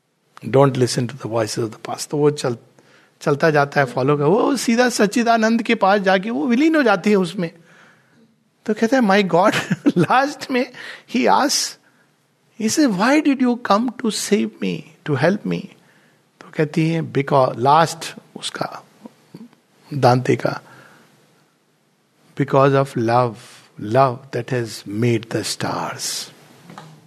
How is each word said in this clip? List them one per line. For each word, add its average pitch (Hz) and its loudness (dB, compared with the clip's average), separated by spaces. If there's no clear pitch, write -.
"Don't 135 4
listen 127 -2
to 113 -8
the - -14
voices 110 -4
of 110 -6
the - -20
past।" - -10
तो 156 -6
वो 147 4
चल, 139 -4
चलता 156 0
जाता 143 2
है, 139 2
फॉलो 135 0
कर, 147 -2
वो 247 2
सीधा 240 2
सच्चिदानंद 226 2
के 226 0
पास 208 2
जाके 190 0
वो 277 -4
विलीन 294 2
हो 302 4
जाती 208 2
है 208 4
उसमें। 180 -2
तो 214 -2
कहता 226 0
है, 262 4
"My 196 2
God," 175 4
<laughs> - 0
लास्ट 262 0
में 262 -2
he 247 2
asks, 226 0
he 220 -2
says, 233 2
"Why 285 2
did 269 2
you 240 0
come 226 2
to - -4
save 214 -2
me, 175 -4
to 143 0
help 190 0
me?" - -6
तो - -20
कहती 160 0
है, 160 -4
"Because," 135 0
लास्ट 143 2
उसका, - -10
दांते 127 2
का, - -6
"Because 139 2
of - -8
love, 120 0
love 127 2
that 120 -8
has 117 -8
made 110 -2
the - -6
stars। - -8